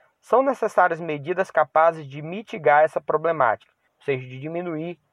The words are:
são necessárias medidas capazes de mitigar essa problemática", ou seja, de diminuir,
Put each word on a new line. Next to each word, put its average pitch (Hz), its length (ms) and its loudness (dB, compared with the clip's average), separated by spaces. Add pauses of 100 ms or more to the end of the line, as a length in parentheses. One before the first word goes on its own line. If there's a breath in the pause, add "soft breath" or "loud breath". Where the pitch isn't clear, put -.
(200)
são 240 220 2
necessárias 190 580 0
medidas 165 500 -4
capazes 160 560 2
de 139 160 -14
mitigar 156 640 2
essa 160 160 0
problemática", 156 720 0 (260)
ou - 60 -20
seja, 127 220 -4
de 127 120 -16
diminuir, 165 600 -8 (140)